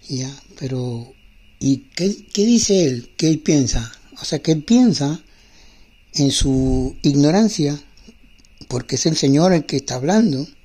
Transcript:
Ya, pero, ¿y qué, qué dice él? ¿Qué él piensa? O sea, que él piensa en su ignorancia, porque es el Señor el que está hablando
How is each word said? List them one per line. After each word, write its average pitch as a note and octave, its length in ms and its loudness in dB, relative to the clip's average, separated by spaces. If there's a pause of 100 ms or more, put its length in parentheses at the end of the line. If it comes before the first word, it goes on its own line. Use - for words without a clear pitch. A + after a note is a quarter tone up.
Ya, C3 260 -8 (240)
pero, B2 540 -8 (480)
¿y C3+ 340 -2
qué, G3+ 380 -4
qué G3+ 140 2
dice A3 400 2
él? B2 300 -6
¿Qué D#3+ 120 0
él D#3 120 2
piensa? A#2+ 520 0 (280)
O - 40 -16
sea, D3 160 -6
que D#3+ 120 -2
él D3+ 120 -2
piensa F3+ 580 2 (920)
en C#3 160 0
su C3 720 0
ignorancia, D3 760 2 (920)
porque - 280 -6
es - 100 -2
el D#3+ 100 0
Señor D#3 360 2
el D#3 140 0
que D3+ 100 -6
está B2+ 200 -6
hablando D3+ 500 0 (180)